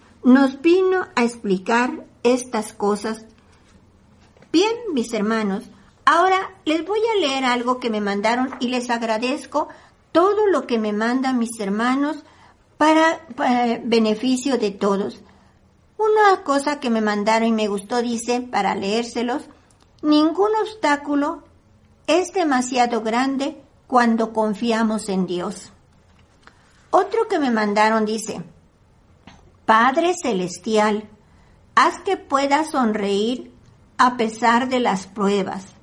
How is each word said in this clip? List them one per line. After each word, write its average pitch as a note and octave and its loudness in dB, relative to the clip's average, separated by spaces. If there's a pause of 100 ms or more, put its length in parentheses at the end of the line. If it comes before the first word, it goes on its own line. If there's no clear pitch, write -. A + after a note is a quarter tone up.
(240)
nos C4 4
vino F#4 2
a B3 2
explicar A#3 -2 (160)
estas A#3+ 0
cosas. G#3 -4 (1200)
Bien, G4+ 2 (220)
mis A#3 -4
hermanos, G#3+ -2 (420)
ahora F#4 2 (120)
les D#4+ -2
voy G#4 -2
a A4 0
leer C4+ -2
algo B3 0
que B3 -4
me G#3+ -2
mandaron G#3+ -2
y B3 -2
les B3 -4
agradezco B3 -4 (440)
todo G4+ 4
lo C#4+ 0
que A#3+ 0
me G#3+ -2
mandan B3 0
mis A3+ -4
hermanos B3+ -2 (540)
para, D#4+ 2
para B3 0
beneficio A#3 2
de G#3 -2
todos. G3+ -2 (760)
Una G#4+ 4
cosa C#4+ -2
que B3+ -2
me A3 0
mandaron G#3+ 0
y A#3 2
me G#3+ 0
gustó, G3+ -2
dice, A#3+ -4
para G3+ -2
leérselos, A#3 -4 (580)
"Ningún D#4 2 (100)
obstáculo D4 -2 (600)
es F4 2
demasiado B3+ 0
grande C4 -2 (240)
cuando A3+ 2
confiamos A3 -2
en F#3+ 0
Dios". F3+ -8 (1160)
Otro G4 2
que F#4+ 0
me C#4 0
mandaron G#3+ 2
dice, G#3 -6 (1200)
"Padre C4+ 2
Celestial, G#3 -2 (680)
haz - 2
que F#4 -2
pueda C#4 0
sonreír G#3+ -2 (460)
a B3 2
pesar A#3 0
de B3+ 0
las G3 -2
pruebas. G3 -2 (100)